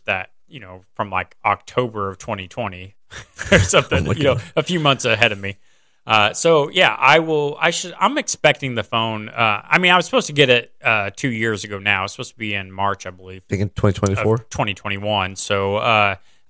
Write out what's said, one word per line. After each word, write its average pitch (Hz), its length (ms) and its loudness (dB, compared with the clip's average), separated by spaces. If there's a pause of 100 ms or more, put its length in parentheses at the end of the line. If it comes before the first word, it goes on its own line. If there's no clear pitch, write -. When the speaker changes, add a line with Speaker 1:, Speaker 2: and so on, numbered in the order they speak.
Speaker 1:
that, 95 260 -6 (160)
you 151 120 -18
know, 92 220 -20 (140)
from, 104 160 -6
like, 92 340 -6
October 107 640 -4
of 95 80 -12
twenty 98 300 -10
twenty 92 480 -10 (160)
<laughs> - 400 -8
or 196 80 8
something, 147 460 2
Speaker 2:
Oh - 20 -4
my - 60 2
Speaker 1:
you 156 100 -2
know, 131 120 4
Speaker 2:
God. 110 80 -6 (120)
Speaker 1:
a 156 80 2
few 175 160 -2
months 139 260 0
ahead 113 260 2
of 101 80 -8
me. 98 180 -10 (500)
Uh, 107 260 4
so 160 380 4
yeah, 160 260 2
I 147 220 6
will, 151 420 -2
I 165 80 2
should, 170 300 -6
I'm 233 180 0
expecting 139 560 0
the 110 100 -4
phone. 113 460 -4
Uh, 107 340 0
I - 140 2
mean, 180 140 4
I 180 60 6
was 175 80 2
supposed 240 220 0
to 151 60 -8
get 143 160 4
it, 120 240 2 (100)
uh, 104 320 0
two 135 140 -4
years 110 340 -2
ago 104 140 -10
now. 98 280 0
It's 101 80 -8
supposed - 180 -14
to - 80 -20
be 107 160 -6
in 95 160 -8
March, 98 340 -4
I 92 60 -12
believe, 92 320 -18
Speaker 2:
Think 98 180 -4
in 104 80 -2
twenty 101 240 0
twenty-four? 104 400 0
Speaker 1:
of 120 160 -4
twenty 107 240 -4
twenty-one. 98 600 -4
So, 98 400 -2
uh, 104 400 2 (340)